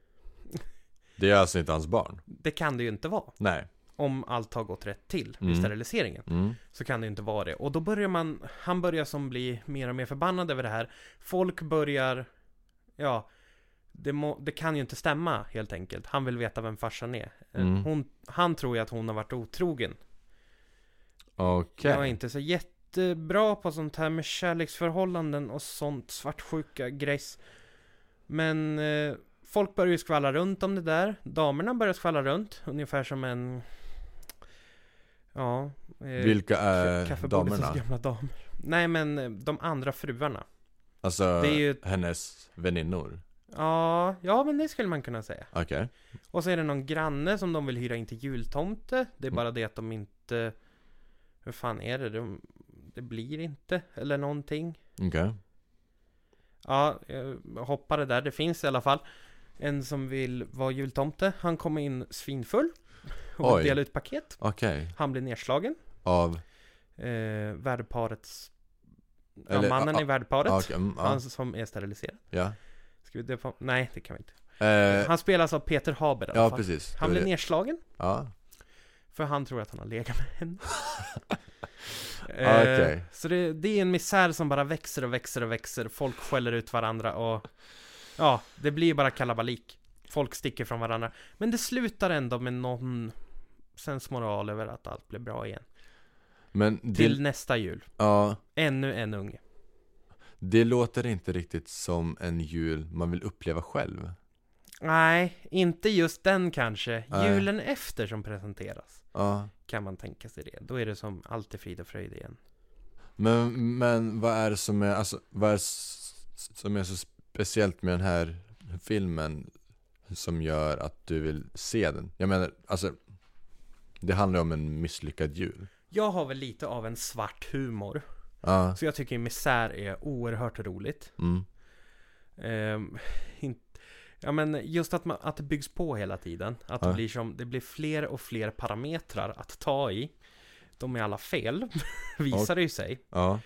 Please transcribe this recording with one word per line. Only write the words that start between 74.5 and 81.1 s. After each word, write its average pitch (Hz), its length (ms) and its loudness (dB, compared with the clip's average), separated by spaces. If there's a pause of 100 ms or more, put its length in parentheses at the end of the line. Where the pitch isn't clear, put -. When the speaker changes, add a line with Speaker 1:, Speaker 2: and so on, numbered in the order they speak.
Speaker 1:
Eh, 101 440 8
Speaker 2:
Han 165 100 6
spelas 170 340 4
av 151 80 2
Peter 151 320 0
Haber 139 360 2
i - 20 -8
alla 113 100 6
Speaker 1:
ja, 117 100 10
Speaker 2:
fall. 127 80 -2
Speaker 1:
precis. 90 400 -2
Speaker 2:
Han 160 100 2
Speaker 1:
Det 175 40 4
Speaker 2:
blir 175 80 4
Speaker 1:
var 185 60 4
det. 190 40 2
Speaker 2:
nedslagen. 185 480 2 (180)
Speaker 1:
Ja. 113 340 0 (840)
Speaker 2:
För 156 120 -2
han 143 200 0
tror 127 160 -4
att 107 100 -8
han - 80 -10
har 104 80 -10
legat 113 320 -4
med - 80 4
henne. 175 300 -6 (720)